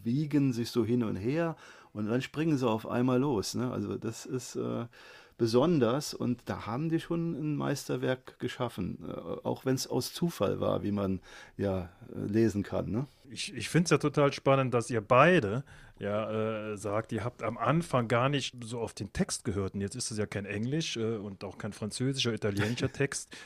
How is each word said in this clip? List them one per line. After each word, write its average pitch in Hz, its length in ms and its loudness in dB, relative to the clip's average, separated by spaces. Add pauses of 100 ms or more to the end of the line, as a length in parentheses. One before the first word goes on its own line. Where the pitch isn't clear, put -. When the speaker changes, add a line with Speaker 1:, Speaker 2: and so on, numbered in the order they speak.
Speaker 1:
wiegen 139 500 2
sich 113 180 -2
so 120 140 4
hin 120 180 2
und 101 140 -2
her 151 400 -2 (380)
und 104 140 -4
dann 120 120 2
springen 151 380 0
sie 123 100 2
auf 110 180 0
einmal 127 340 2
los, 135 340 0
ne? 120 180 -2
Also 104 240 -4
das 113 300 -8
ist... 127 300 -6
Äh, 120 280 -4 (520)
besonders 123 800 4
und 120 320 -2
da 92 200 -6
haben 127 220 -4
die 160 120 0
schon 170 340 -2
ein 147 220 -2
Meisterwerk 135 840 -2
geschaffen, 117 600 -4 (100)
äh, 92 40 -8
auch 90 520 -6
wenn's 131 220 0
aus 123 260 -2
Zufall 98 480 0
war, 98 220 0
wie 101 100 0
man 98 280 0 (360)
ja, 95 320 -2 (260)
äh, 104 120 -6
lesen 104 360 4
kann, 92 280 -2
ne? 123 160 -2 (240)
Speaker 2:
Ich, - 240 -8
ich 110 140 -6
find's 170 220 4
ja 151 80 6
total 143 340 4
spannend, 135 420 2
dass 117 160 2
ihr 117 100 2
beide, 127 640 6 (340)
ja, 110 760 -2
äh, 104 40 -6
sagt, 104 340 -4
ihr 107 140 -2
habt - 180 -6
am 113 140 -4
Anfang 127 500 2
gar 120 220 2
nicht 139 340 -2
so 117 160 -8
auf 113 140 -4
den 101 200 -8
Text - 320 -2
gehört. 95 300 -2
Und 101 60 -2
jetzt 98 160 -4
ist 120 140 -6
es 107 80 -6
ja 104 80 0
kein 101 180 -4
Englisch, 117 520 -2
äh, 113 200 0
und 98 260 -8
auch 95 140 -10
kein 104 160 -8
französischer, 127 600 -2
italienischer 107 600 0
Speaker 1:
<laughs> - 0 -
Speaker 2:
Text. - 420 -2 (120)